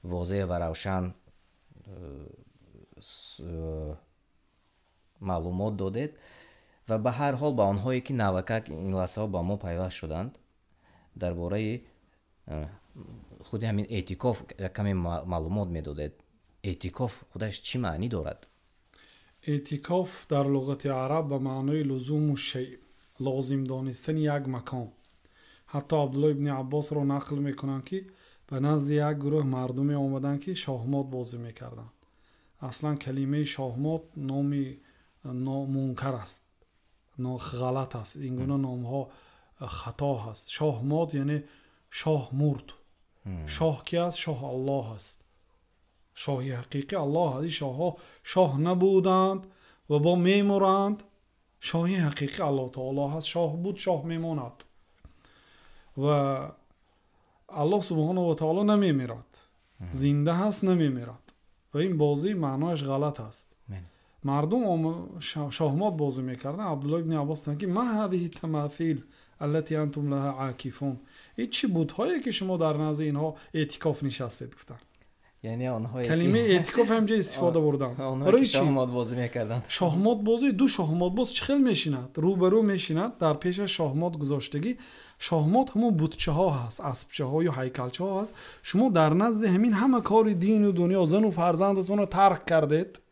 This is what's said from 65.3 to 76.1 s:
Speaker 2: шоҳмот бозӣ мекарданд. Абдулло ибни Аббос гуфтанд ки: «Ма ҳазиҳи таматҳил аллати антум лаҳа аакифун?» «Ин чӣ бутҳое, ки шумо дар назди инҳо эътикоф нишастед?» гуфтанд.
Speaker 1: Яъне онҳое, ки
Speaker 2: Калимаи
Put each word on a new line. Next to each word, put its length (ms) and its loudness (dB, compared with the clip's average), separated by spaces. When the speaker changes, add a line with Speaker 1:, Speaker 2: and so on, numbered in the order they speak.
Speaker 2:
шоҳмот 440 0
бозӣ 260 -2
мекарданд. 500 -6
Абдулло 280 -2
ибни 160 -2
Аббос 240 -2
гуфтанд 200 -4
ки: 60 -4
«Ма 200 2
ҳазиҳи 440 0
таматҳил 720 -2
аллати 360 -2
антум 360 -2
лаҳа 260 -2
аакифун?» 580 -6
«Ин 120 -2
чӣ 180 -2
бутҳое, 540 0
ки 100 -4
шумо 260 -2
дар 180 2
назди 340 0
инҳо 200 0
эътикоф 500 -2
нишастед?» 500 -6
гуфтанд. 280 -20
Speaker 1:
Яъне 280 -4
онҳое, 320 -4
ки 60 0
Speaker 2:
Калимаи 420 4